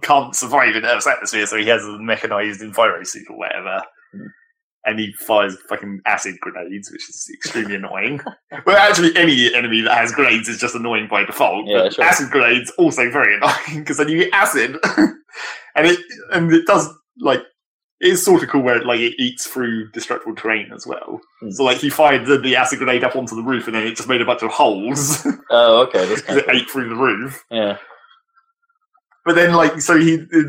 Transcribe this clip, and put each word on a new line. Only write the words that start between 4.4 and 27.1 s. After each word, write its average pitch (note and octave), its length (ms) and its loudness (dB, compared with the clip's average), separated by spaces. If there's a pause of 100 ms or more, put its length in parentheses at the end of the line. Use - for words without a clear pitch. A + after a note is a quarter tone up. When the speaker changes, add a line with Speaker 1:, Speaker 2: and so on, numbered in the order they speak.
Speaker 1:
And A2 140 -4
he G#2 120 -6 (160)
fires G2+ 300 2 (100)
fucking G2+ 380 -10
acid F#2+ 340 -2
grenades, F#2 520 -12
which - 180 -16
is - 240 -16
extremely G#2 420 -8
annoying. G2 500 -6
Speaker 2:
<laughs> A#3+ 60 -12 (340)
Speaker 1:
Well, G3 120 6
actually, F3 400 4
any B2+ 360 4
enemy A#2 280 0
that A2+ 160 2
has A#2 160 0
grenades A#2 340 0
is A2+ 100 -8
just A#2+ 180 -6
annoying A2+ 340 -4
by G2+ 160 0
default, G2+ 420 -2
Speaker 2:
Yeah, G2+ 160 2
Speaker 1:
but G2 100 0
Speaker 2:
sure. D3+ 120 0
Speaker 1:
acid C#3+ 260 2
grenades A#2+ 460 2
also C3 340 2
very A2+ 240 2
<laughs> - 20 -6
annoying, D3+ 480 -2
'cause C#3 120 -4
then D3 120 0
you D#3+ 100 0
get F3+ 140 0
acid. C#3+ 480 0
<laughs> - 40 0 (880)
And D3+ 100 -2
it, F3 140 4 (320)
and E3+ 200 2
it E3 140 6
does, F3 240 2 (300)
like, A#3 220 0 (580)
it F3+ 140 2
is F3 120 -2
sort F#3 160 6
of - 80 -6
cool C#3+ 140 2
where B2 140 2
it, A2+ 100 -2
like, A#2+ 120 0
it A#2 200 0
eats B2 260 -4
through A2+ 460 -6
destructible A2+ 440 -8
terrain A2 380 -4
as - 140 -18
well. - 320 -10 (220)
Speaker 2:
Hmm. G#2+ 100 -12
Speaker 1:
So, G#2 120 -2
like, B2+ 140 4
he C#3+ 140 -2
fired C#3 340 4
the, C#3 140 4
the B2+ 160 0
acid B2+ 240 0
grenade B2+ 240 0
up B2+ 120 -2
onto A#2 200 -6
the A2+ 80 -8
roof, A#2+ 240 -4
and A2+ 80 -6
then A2 100 -2
it A2+ 100 -6
just - 140 -10
made B2 120 2
a A2+ 40 0
bunch B2 160 -2
of A2+ 100 -4
holes. C#3 720 -2 (140)
<laughs> - 140 -8
Speaker 2:
Oh, A#2 320 6
okay, F#2+ 240 0
that's A2 140 -2
Speaker 1:
'Cause - 60 -12 (100)
Speaker 2:
kinda C#3 40 4
Speaker 1:
it C3 60 -8
Speaker 2:
cool. B2+ 80 2
Speaker 1:
ate B2 140 -2
through B2 200 -6
the A2+ 60 -8
roof. B2+ 560 -4